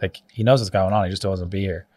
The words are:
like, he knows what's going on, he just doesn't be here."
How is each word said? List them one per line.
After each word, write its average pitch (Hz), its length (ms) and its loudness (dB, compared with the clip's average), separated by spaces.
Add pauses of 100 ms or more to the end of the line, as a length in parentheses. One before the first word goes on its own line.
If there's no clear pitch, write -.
like, - 200 -6 (100)
he 113 120 -4
knows 127 180 6
what's 101 80 -4
going 95 240 2
on, 104 120 4
he 90 40 -4
just 95 140 -6
doesn't 92 260 -2
be 98 120 -4
here." 90 360 -4